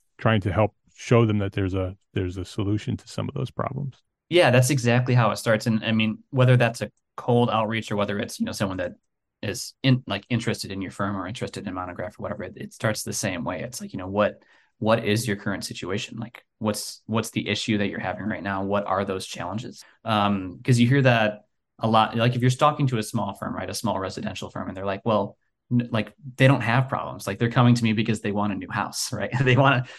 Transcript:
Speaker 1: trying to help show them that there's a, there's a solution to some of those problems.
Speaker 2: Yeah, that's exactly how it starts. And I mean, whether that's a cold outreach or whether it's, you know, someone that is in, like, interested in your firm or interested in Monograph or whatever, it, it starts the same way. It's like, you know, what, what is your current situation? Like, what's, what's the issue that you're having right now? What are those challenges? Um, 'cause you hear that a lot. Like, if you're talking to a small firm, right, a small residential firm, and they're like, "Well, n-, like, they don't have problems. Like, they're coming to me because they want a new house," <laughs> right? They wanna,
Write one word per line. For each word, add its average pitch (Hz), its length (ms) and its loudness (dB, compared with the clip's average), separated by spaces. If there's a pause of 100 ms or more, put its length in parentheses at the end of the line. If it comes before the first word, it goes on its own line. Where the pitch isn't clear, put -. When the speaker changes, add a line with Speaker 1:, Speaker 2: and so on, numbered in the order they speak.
(180)
Speaker 1:
trying 110 240 4
to 98 120 -2
help 107 200 4 (220)
show 117 300 4
them 107 140 2
that 98 120 -2
there's 95 220 -2
a, 95 240 -4 (160)
there's 92 240 -4
a 90 80 -6
solution 104 500 -2
to - 120 -16
some - 200 -8
of - 80 -10
those - 160 -6
problems. - 500 -6 (280)
Speaker 2:
Yeah, 165 200 6
that's 127 200 6
exactly 123 440 2
how 113 180 6
it 101 40 -2
starts. 110 320 0
And 110 160 0
I 113 80 -2
mean, 110 280 2 (100)
whether 127 260 6
that's 120 260 2
a 104 80 -6 (280)
cold 120 320 2
outreach 110 420 -2
or 104 60 -2
whether 101 200 -2
it's, - 220 -8
you 226 60 -2
know, - 80 -6
someone 95 240 -4
that 90 160 -6 (480)
is - 400 -8
in, 127 240 4
like, - 240 -6
interested 107 420 -4
in 95 120 -8
your 90 80 -10
firm 101 260 -6
or 90 100 -8
interested 98 400 -10
in 90 60 -8
Monograph 90 460 -10
or - 20 -12
whatever, 92 220 -8
it, - 120 -12
it - 180 -16
starts 110 300 -4
the 107 100 -8
same 92 300 -4
way. 85 180 -6
It's - 200 -12
like, 101 100 -14
you - 60 -12
know, 92 100 -10
what, 98 320 0 (380)
what 110 260 2
is 104 240 0
your 101 80 -2
current 98 300 -6
situation? - 540 -8
Like, - 260 -14 (140)
what's, - 480 -6
what's 110 240 -2
the - 180 -4
issue 104 300 0
that 101 80 0
you're 82 120 -6
having 95 260 -6
right 92 180 -6
now? 98 200 -4
What 101 220 -2
are 95 180 0
those 95 220 -6
challenges? 98 580 -10 (220)
Um, 101 580 0
'cause 123 160 4
you 120 80 8
hear 139 140 4
that 113 440 2 (340)
a 117 80 -2
lot. 110 280 4
Like, 123 200 2
if 117 60 0
you're 127 100 4
talking 147 360 2
to 123 120 0
a 107 40 -4
small 101 300 -4
firm, - 220 -8
right, 92 140 -8
a - 40 -8
small 95 260 -2
residential 95 520 -6
firm, 95 160 -8
and 92 100 -10
they're 95 80 -8
like, 98 180 -4
"Well, 104 340 0 (340)
n-, 120 200 2
like, 110 220 -2 (220)
they 131 120 6
don't 131 140 6
have 123 260 2
problems. 82 380 -6
Like, 101 140 -4
they're 117 100 2
coming 123 240 6
to 120 100 4
me 110 100 2
because 107 280 0
they 104 100 -4
want 101 220 -2
a - 20 -4
new 92 140 -10
house," - 440 -6
<laughs> - 0 -
right? 101 180 -6 (100)
They 127 160 4
wanna, 135 280 4 (140)